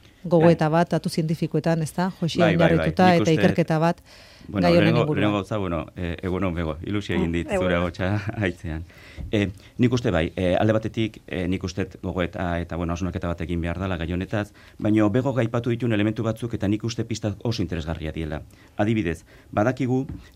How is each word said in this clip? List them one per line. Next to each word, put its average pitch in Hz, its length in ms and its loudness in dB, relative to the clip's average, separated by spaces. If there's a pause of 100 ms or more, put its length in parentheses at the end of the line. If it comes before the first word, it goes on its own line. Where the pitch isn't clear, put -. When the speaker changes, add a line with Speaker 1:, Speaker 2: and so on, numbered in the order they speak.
(240)
Speaker 1:
Gogoeta 165 440 6
Speaker 2:
Bai. 160 140 4
Speaker 1:
bat, 170 80 0
datu 165 180 -2
zientifikoetan, 160 760 -2
ezta? 175 380 -4
Josi 165 180 -2
Speaker 2:
Bai, 170 180 6
bai, 165 120 6
bai. 170 80 4
Speaker 1:
oinarrituta 160 300 4
Speaker 2:
Nik 180 80 8
Speaker 1:
eta 170 80 4
Speaker 2:
uste 165 120 4
Speaker 1:
ikerketa 160 460 2
bat 170 200 0 (480)
Speaker 2:
Bueno, 175 180 0
Speaker 1:
gai 175 60 6
honen 175 120 6
Speaker 2:
lehenengo, 113 180 4
Speaker 1:
inguruan. 151 180 0
Speaker 2:
lehenengo 104 180 2
gauza, 101 180 -4
bueno, 87 300 -2 (100)
eh, 85 260 -4
egun 92 220 -2
on, 90 100 0
Bego, 80 220 -2 (100)
ilusia 98 300 -4
egin 90 120 2
Speaker 3:
Mm, 82 40 -2
Speaker 2:
dit 85 180 -2
Speaker 3:
egun 208 140 0
Speaker 2:
zure 90 120 2
Speaker 3:
on. 87 60 0
Speaker 2:
ahotsa 92 440 -2
<laughs> 110 120 -6
haitzean. 87 460 -4 (480)
Eh, 101 180 0 (280)
nik 123 140 4
uste 123 200 0
bai, 82 240 0
eh, 90 240 2
alde 107 120 4
batetik, - 540 -4
eh, 85 220 -4
nik 92 160 -2
uste 92 240 -4 (140)
gogoeta 87 580 -2
eta, 82 160 -6
bueno, 85 160 -2
hausnarketa 87 360 -4
bat 85 120 -4
egin 85 200 -4
behar 85 200 -4
dela 95 160 -2
gai 82 160 -4
honetaz, 95 400 -4 (260)
baina 107 300 4
Bego 127 240 2
gaipatu 120 380 -2
dituen 120 220 -2
elementu 107 300 0
batzuk, 113 320 -4
eta 101 140 -2
nik 107 160 0
uste 117 200 -4
pista 107 380 -4
oso 113 200 -2
interesgarria 78 500 -6
diela. 78 300 -6 (340)
Adibidez, 104 480 0 (280)
badakigu, 127 540 0 (300)